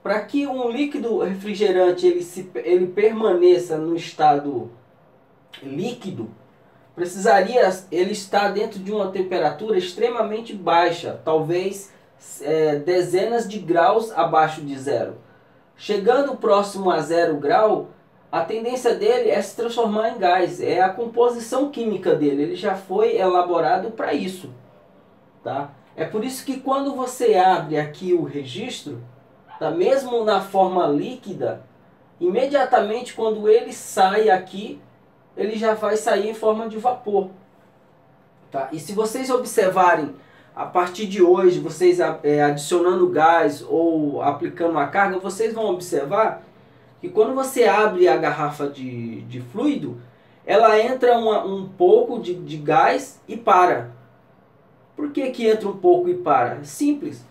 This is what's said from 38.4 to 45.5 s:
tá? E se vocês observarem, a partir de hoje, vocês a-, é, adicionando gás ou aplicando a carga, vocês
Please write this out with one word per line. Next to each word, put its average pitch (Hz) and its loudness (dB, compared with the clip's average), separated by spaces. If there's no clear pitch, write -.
tá? - -6
E 160 -8
se 202 -12
vocês 220 -2
observarem, 180 2
a - -6
partir 180 -2
de 190 2
hoje, 175 6
vocês 170 2
a-, 160 0
é, 147 2
adicionando 180 2
gás 160 2
ou 151 0
aplicando 165 -2
a 143 2
carga, 190 0
vocês 208 -4